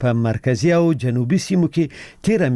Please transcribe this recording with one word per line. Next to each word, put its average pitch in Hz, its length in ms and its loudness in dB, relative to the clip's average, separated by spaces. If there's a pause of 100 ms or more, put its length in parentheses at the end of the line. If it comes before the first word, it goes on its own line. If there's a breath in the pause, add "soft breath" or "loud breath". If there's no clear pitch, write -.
په 120 180 2
مرکزي 113 540 0
او 170 100 2 (160)
جنوبي 123 420 0
سیمو 180 300 0
کې 165 100 2 (440 loud breath)
تیره 190 260 2